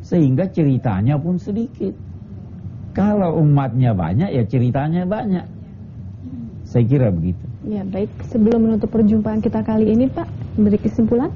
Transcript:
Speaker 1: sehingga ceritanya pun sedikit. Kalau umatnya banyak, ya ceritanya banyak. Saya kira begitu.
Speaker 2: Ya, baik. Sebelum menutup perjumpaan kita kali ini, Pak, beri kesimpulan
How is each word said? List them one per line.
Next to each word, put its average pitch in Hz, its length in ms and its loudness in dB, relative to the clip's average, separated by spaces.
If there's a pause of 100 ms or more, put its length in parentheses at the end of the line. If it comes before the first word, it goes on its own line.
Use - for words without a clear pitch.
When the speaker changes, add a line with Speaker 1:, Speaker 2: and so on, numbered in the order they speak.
Speaker 1:
sehingga 165 480 2
ceritanya 131 680 2
pun 175 200 -2
sedikit. 208 560 -6 (1000)
Kalau 190 440 2
umatnya 131 560 4
banyak, 95 400 0
ya 123 80 2
ceritanya 135 600 0
banyak. 190 440 -2 (1160)
Saya 120 260 2
kira 127 220 4
begitu. 87 320 -2 (200)
Speaker 2:
Ya, 208 220 -6
baik. 196 240 -4 (240)
Sebelum 226 320 4
menutup 220 240 2
perjumpaan 214 560 2
kita 220 160 0
kali 220 320 2
ini, 247 160 4
Pak, - 480 -6
beri 208 240 4
kesimpulan 240 560 2